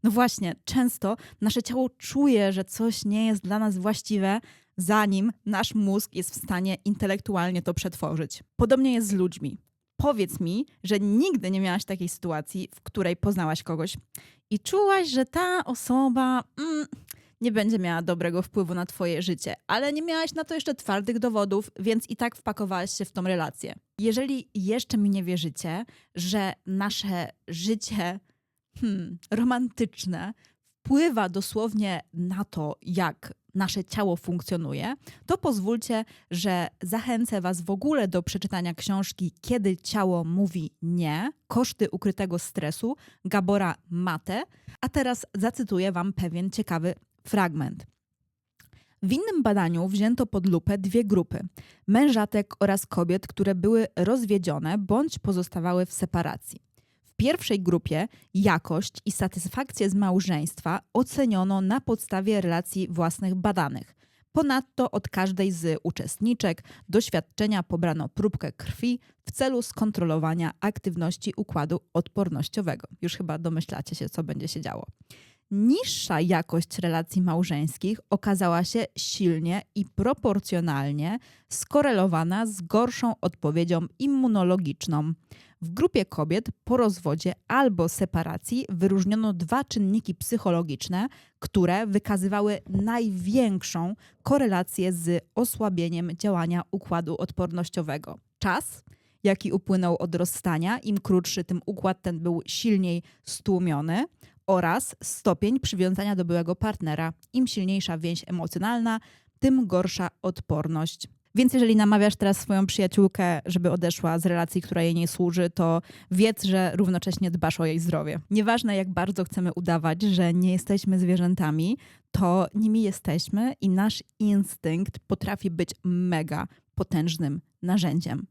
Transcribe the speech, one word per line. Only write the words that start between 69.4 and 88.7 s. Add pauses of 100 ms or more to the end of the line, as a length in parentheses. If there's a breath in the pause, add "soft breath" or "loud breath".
skontrolowania
aktywności
układu (140)
odpornościowego. (140)
Już
chyba
domyślacie
się,
co
będzie
się
działo. (640 loud breath)
Niższa
jakość
relacji
małżeńskich (100)
okazała
się (120)
silnie (140)
i
proporcjonalnie (300 soft breath)
skorelowana
z
gorszą
odpowiedzią (120)
immunologiczną. (480 loud breath)
W
grupie
kobiet (140)
po
rozwodzie (140)
albo
separacji
wyróżniono